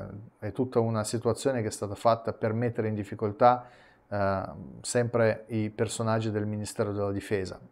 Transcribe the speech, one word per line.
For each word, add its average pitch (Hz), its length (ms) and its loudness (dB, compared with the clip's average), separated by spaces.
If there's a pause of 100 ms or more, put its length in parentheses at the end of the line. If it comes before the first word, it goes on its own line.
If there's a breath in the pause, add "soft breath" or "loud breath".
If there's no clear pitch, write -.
(380)
è 104 140 -6
tutta 127 280 0
una 113 240 2
situazione 117 580 0
che 107 60 -2
è - 20 -4
stata 101 240 -6
fatta 113 380 2
per 110 200 -2
mettere 117 360 0
in 107 60 -2
difficoltà, 107 720 2 (420 loud breath)
eh, 98 340 0 (400)
sempre 113 640 2
i 107 220 0
personaggi 113 600 0
del 104 160 0
Ministero 107 460 -2
della 101 200 0
Difesa. 95 460 -2 (140)